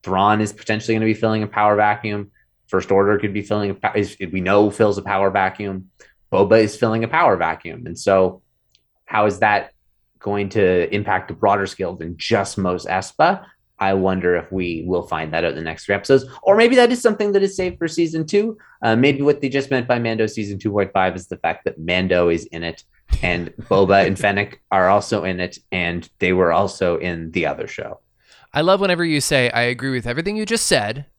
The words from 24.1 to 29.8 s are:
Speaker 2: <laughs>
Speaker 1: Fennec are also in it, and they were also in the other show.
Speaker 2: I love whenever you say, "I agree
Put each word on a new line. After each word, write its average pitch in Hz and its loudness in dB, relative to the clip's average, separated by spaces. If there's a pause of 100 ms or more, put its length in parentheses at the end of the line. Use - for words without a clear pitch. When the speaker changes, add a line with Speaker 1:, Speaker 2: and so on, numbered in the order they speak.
Speaker 2:
<laughs> - -4
Speaker 1:
Fennec 101 -2 (120)
are 92 4
also 101 0
in 92 -4
it, 87 -8 (120)
and 87 -4 (100)
they 90 0
were 90 2
also 90 0
in 82 -6
the 82 -2
other - -6
show. - -14 (520)
Speaker 2:
I 151 -2
love 185 2
whenever 180 0
you 151 0
say, 127 2
"I 117 -2
agree 123 -2